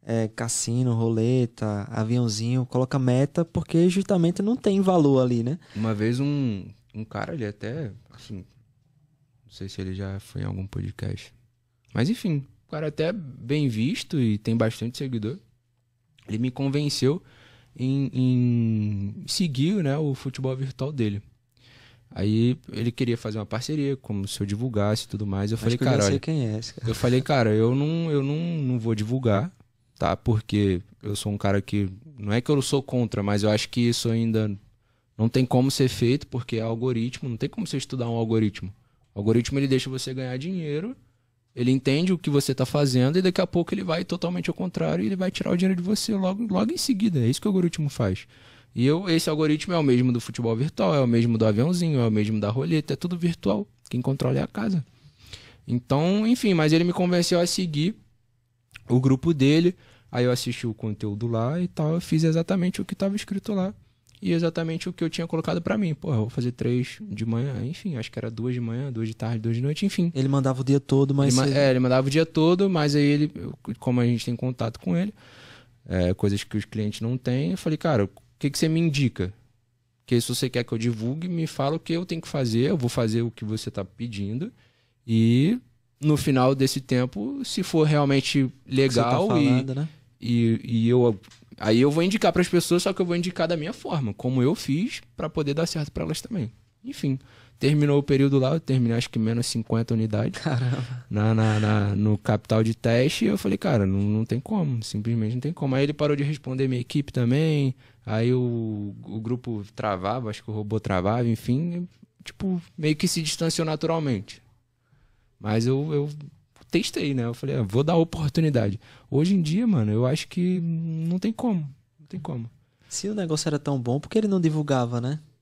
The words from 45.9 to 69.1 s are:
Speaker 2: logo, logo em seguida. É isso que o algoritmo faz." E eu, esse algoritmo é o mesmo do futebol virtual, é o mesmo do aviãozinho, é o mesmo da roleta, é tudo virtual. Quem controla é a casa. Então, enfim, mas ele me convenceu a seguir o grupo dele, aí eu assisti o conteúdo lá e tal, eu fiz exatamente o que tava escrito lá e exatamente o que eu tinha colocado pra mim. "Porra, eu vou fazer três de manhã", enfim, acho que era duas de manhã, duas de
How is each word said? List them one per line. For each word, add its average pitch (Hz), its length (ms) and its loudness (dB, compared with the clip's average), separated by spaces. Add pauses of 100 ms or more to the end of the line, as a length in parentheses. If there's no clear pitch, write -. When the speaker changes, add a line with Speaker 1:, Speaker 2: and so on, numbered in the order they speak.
Speaker 2:
logo, 196 400 0
logo 214 200 2
em 370 40 -4
seguida. 202 440 0
É 113 80 4
isso 127 120 0
que - 60 -4
o 214 40 2
algoritmo 175 380 0
faz." 98 380 -2 (460)
E 117 140 0
eu, 170 220 2
esse 165 200 2
algoritmo 156 460 0
é 170 40 4
o 156 40 2
mesmo 127 300 4
do 120 80 0
futebol 117 340 -2
virtual, 160 400 0
é 143 60 4
o 131 60 4
mesmo 117 300 4
do 110 80 4
aviãozinho, 151 540 2
é 120 80 2
o 110 40 2
mesmo 107 280 0
da 101 120 0
roleta, 147 420 -2
é 135 40 -2
tudo 175 220 -6
virtual. 196 480 -2 (240)
Quem 123 100 -2
controla 135 380 -2
é 139 40 -2
a - 40 -4
casa. 202 400 -2 (800)
Então, 156 580 0
enfim, 226 300 2
mas 156 180 4
ele 165 120 4
me 175 80 0
convenceu 175 480 2
a 175 80 2
seguir 170 480 -2 (920)
o 123 120 4
grupo 135 340 4
dele, 156 400 4 (360)
aí 123 140 0
eu 123 60 2
assisti 123 380 -4
o 110 40 -4
conteúdo 107 540 -6
lá 120 340 -2
e 180 60 -2
tal, 160 280 -2
eu 175 60 0
fiz 160 220 0
exatamente 170 580 0
o 190 40 -4
que - 100 -8
tava 196 220 -2
escrito 196 380 -6
lá 190 200 -2 (480)
e 185 80 -2
exatamente 165 580 -2
o 180 40 -8
que - 100 -6
eu 160 80 -2
tinha 170 160 -6
colocado 165 340 -4
pra - 160 -2
mim. 185 160 0
"Porra, 143 220 -4
eu 110 60 2
vou 107 100 -2
fazer 123 220 -4
três 123 480 -2
de 113 260 -8
manhã", 117 400 -4
enfim, 165 300 -8
acho 113 120 -8
que - 120 -8
era 113 100 -6
duas 117 240 -4
de 123 60 -4
manhã, 120 320 -6
duas 113 160 -4
de 110 80 -6